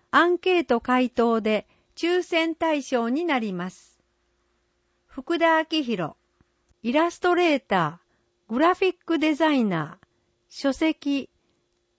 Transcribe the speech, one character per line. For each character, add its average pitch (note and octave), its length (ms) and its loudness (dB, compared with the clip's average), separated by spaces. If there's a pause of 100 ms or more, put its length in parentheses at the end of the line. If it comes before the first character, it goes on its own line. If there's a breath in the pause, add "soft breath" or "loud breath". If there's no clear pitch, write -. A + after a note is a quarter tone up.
(100)
ア D4+ 160 4
ン F4 120 2
ケ F4+ 220 2
ー C#4+ 40 0
ト A#3 160 0
回 B3+ 300 0
答 A#3 300 0
で G#3+ 260 -2 (280)
抽 F4 280 0
選 E4 320 -2
対 D#4 280 -2
象 A#3 260 -2
に C#4+ 160 -2
な D4+ 140 0
り A3 140 -4
ま F3+ 180 -6
す。 - 300 -20 (1040)
福 D#4+ 320 -6
田 D#4+ 240 4
明 D#4 200 -2
宏、 G3 320 -6 (680)
イ A3+ 100 -4
ラ D#4+ 180 2
ス - 80 -12
ト F4+ 160 0
レ E4 220 2
ー B3+ 40 -4
タ E3+ 400 -2 (480)
ー、 - 40 -12
グ A#3+ 80 -2
ラ E4+ 140 4
フ F#4+ 120 0
ィ - 60 2
ッ - 120 -16
ク E4 140 -2
デ D4+ 160 0
ザ D#4 180 2
イ C4 120 2
ナ E3 360 -4
ー、 - 60 -20 (420)
書 - 240 -2
籍、 C#4+ 560 -2 (720)